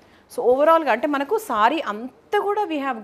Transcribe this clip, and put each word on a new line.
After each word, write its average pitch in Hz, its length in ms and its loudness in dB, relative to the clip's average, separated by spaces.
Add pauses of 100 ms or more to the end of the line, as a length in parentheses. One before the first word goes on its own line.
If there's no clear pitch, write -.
(360)
So, - 80 -4
overall-గా 294 480 4
అంటే 247 140 -2
మనకు 294 320 -2
saree 254 420 2
అంతా 226 580 -6
కూడా 415 240 -2
we 320 140 -6
have 262 280 -6